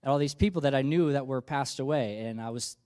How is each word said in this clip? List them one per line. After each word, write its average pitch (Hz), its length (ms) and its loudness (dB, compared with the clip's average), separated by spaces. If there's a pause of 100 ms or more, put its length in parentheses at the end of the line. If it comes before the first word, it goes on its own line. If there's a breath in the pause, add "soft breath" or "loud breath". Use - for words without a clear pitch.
at 135 80 -4
all 143 80 4
these 143 160 0
people 185 280 2
that 139 120 4
I 135 80 4
knew 151 300 2
that 139 160 0
were 131 140 -2
passed 139 380 -4
away, 131 420 -2
and 113 200 -6
I 113 80 -6
was 117 360 -8